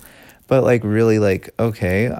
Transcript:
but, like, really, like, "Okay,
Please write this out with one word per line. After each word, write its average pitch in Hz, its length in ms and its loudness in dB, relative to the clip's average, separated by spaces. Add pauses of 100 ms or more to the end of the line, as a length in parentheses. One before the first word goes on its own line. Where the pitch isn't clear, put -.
(480)
but, 131 160 2
like, 123 180 2
really, 110 380 2
like, 101 400 -2
"Okay, 107 600 -2